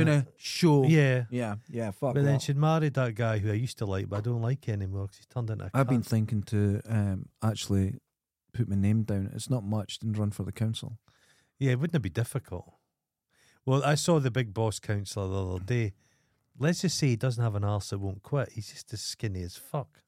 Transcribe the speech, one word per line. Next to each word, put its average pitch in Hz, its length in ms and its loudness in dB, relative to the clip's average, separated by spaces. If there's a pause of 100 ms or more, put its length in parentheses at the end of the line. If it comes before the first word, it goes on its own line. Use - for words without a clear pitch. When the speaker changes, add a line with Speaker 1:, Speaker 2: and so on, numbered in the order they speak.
Speaker 1:
doing 156 40 4
Speaker 2:
a 147 120 6
Speaker 1:
a 131 60 -2 (120)
show." 147 480 4
Speaker 2:
Yeah. 139 440 6
Speaker 1:
Yeah, 117 260 -2 (120)
yeah, 113 220 -4
fuck 127 240 -4
Speaker 2:
But 143 100 4
then 143 100 4
Speaker 1:
that. 135 80 0
Speaker 2:
she'd 143 140 -2
married 156 380 2
that 123 220 0
guy 113 220 0
who 104 120 0
I 104 40 2
used 117 240 -2
to 113 80 -4
like, 98 220 -2
but 98 80 -4
I 104 60 -2
don't 120 180 -2
like 117 280 -2
anymore 98 400 -2
'cause - 100 -16
he's - 80 -20
turned 113 240 -6
into 101 160 -6
a 101 80 -8
Speaker 1:
I've 131 140 4
been 127 120 4
Speaker 2:
cunt. - 60 -2
Speaker 1:
thinking 110 380 0
to, 104 420 2
um, 101 400 0 (160)
actually 98 560 0 (560)
put 117 140 0
my 98 80 0
name 104 260 4
down. 98 320 -2
It's - 160 -8
not 123 140 -2
much 104 360 -4
and 107 160 -4
run 104 140 0
for 98 140 -6
the 98 80 -8
council. 110 460 -4 (600)
Speaker 2:
Yeah, 135 140 2
it 123 80 0
wouldn't 165 220 0
be 98 60 -2
difficult. 101 640 -4 (920)
Well, 135 180 2
I 147 120 4
saw 160 240 4
the 131 100 2
Big 113 240 -2
Boss 113 240 0
councillor 101 500 -4
the 95 280 -2
other 92 80 -6
day. 113 280 0 (680)
Let's 165 220 0
just 170 180 0
say 143 100 4
he 117 80 4
doesn't 120 280 0
have 110 100 2
an 101 100 0
arse 104 260 0
that 101 80 -4
won't 98 240 -6
quit. - 300 -2
He's - 180 -10
just - 240 -18
as 107 80 -8
skinny 92 400 -6
as 87 140 -10
fuck. - 520 -10